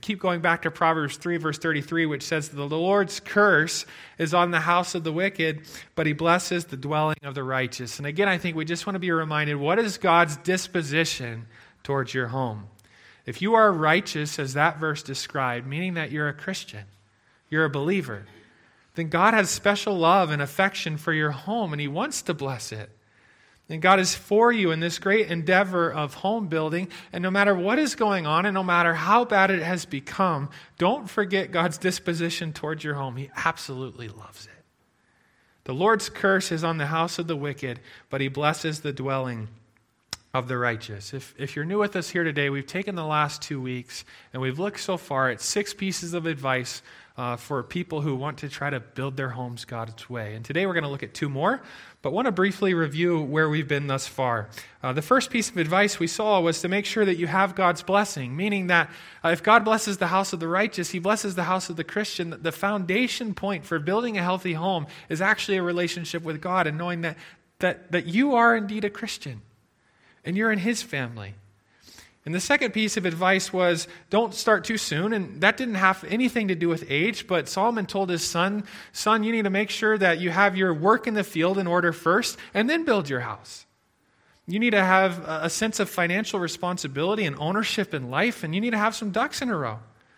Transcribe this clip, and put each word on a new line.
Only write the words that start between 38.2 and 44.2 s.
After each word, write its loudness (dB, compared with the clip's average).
he -2
blesses -2
the -4
dwelling -4
of -2
the -2
righteous." -4
If, -12
if -8
you're -4
new -2
with 0
us -4
here 0
today, 0
we've -6
taken -6
the -6
last 0
two -8
weeks, -10